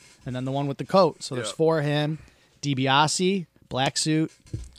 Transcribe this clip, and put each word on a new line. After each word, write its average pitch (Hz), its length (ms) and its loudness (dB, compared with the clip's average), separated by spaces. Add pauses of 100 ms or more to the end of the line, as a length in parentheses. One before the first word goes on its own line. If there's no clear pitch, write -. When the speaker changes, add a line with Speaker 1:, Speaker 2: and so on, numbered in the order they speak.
(280)
Speaker 1:
And 127 80 -8
then 127 100 -6
the 131 60 -4
one 139 160 -2
with 139 100 -6
the 139 80 -8
coat. 185 380 2
So - 100 -10
there's 123 140 -4
Speaker 2:
Yeah. 101 80 -6
Speaker 1:
four 160 240 2
of 143 60 -2
him. 151 340 0 (420)
DiBiase, 143 840 2 (220)
black 131 280 -2
suit, 156 340 0 (480)